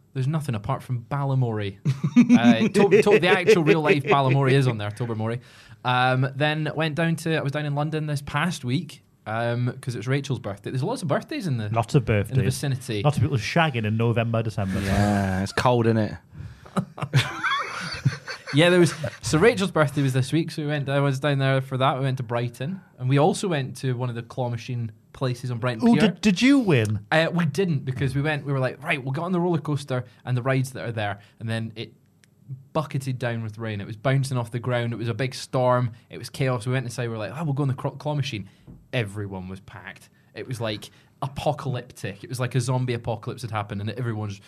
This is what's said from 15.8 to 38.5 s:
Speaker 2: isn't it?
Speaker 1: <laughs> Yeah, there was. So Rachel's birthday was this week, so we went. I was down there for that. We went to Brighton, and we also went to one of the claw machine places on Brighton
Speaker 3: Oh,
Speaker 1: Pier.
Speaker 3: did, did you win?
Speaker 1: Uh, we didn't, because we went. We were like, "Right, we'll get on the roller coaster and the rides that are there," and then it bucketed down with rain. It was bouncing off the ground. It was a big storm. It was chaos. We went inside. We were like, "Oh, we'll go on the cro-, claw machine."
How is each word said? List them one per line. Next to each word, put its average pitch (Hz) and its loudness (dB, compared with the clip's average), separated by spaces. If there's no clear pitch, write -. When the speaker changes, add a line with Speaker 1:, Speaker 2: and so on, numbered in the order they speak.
Speaker 2:
isn't 113 6
it? 107 0
Speaker 1:
<laughs> - -18
Yeah, 160 6
there 180 6
was. 165 4
So - 0
Rachel's 196 4
birthday 147 2
was 135 2
this 127 0
week, 165 0
so 160 -6
we 147 -4
went. 147 -2
I 139 2
was 139 2
down 143 2
there 135 2
for 135 -6
that. 135 2
We 127 -4
went 131 0
to 131 -6
Brighton, 120 -4
and 127 -4
we 135 4
also 190 2
went 139 -2
to 131 -2
one 123 -4
of 113 -6
the 117 -6
claw 120 -6
machine 117 -6
places 123 -4
on 120 -6
Brighton 123 0
Speaker 3:
Oh, 233 8
Speaker 1:
Pier. 185 4
Speaker 3:
did, - -4
did 208 2
you 277 6
win? 113 4
Speaker 1:
Uh, 160 4
we 175 2
didn't, 160 0
because 131 -2
we 139 0
went. 147 -2
We 143 -4
were 135 0
like, 127 -4
"Right, 156 -2
we'll 135 -4
get 160 -4
on 175 -4
the 180 2
roller 170 2
coaster 139 -4
and 123 -2
the 123 0
rides 131 0
that 85 -10
are 117 -6
there," 104 -4
and 113 -10
then 113 -4
it - -10
bucketed 135 -4
down 117 -4
with 107 -8
rain. 110 -6
It 98 -10
was 107 -12
bouncing 131 0
off 117 -4
the 120 -6
ground. 120 -2
It 117 -6
was 117 -6
a 117 -2
big 131 -4
storm. 123 0
It - -14
was - -12
chaos. 127 -2
We 127 0
went 127 0
inside. 123 -6
We 117 -6
were 113 -6
like, 104 -6
"Oh, 160 -6
we'll 143 0
go 135 -2
on 139 0
the 127 0
cro-, 135 -6
claw 147 -6
machine." 110 -4